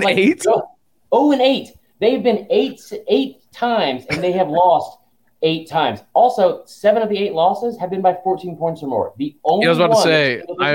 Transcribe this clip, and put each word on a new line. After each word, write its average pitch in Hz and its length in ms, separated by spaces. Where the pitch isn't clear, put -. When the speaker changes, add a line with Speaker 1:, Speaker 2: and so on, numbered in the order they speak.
Speaker 1:
and 185 100
eight? 269 240
Speaker 2:
go, - 260
oh 285 200
and 262 100
eight. 262 280
They've 233 220
been 226 280
eight, 240 320
eight 269 300
times, 180 580
and 170 140
they 180 100
have 180 160
<laughs> - 0
lost 170 500
eight 160 280
times. 143 320
Also, 220 520
seven 208 360
of 214 80
the 202 80
eight 196 160
losses 202 460
have 180 100
been 190 120
by 185 220
fourteen 180 340
points 165 260
or 139 40
more. 117 300
The 143 180
only 175 180
Speaker 1:
Yeah, 165 60
I - 20
was 165 80
about 175 80
to - 60
Speaker 2:
one 202 100
Speaker 1:
say, 151 360
Speaker 2:
that's - 200
Speaker 1:
I 143 160